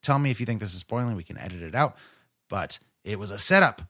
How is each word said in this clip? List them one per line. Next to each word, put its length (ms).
tell 160
me 100
if 100
you 60
think 140
this 160
is 40
spoiling. 360
We 80
can 160
edit 240
it 120
out. 220
But 300
it 140
was 140
a 80
setup. 500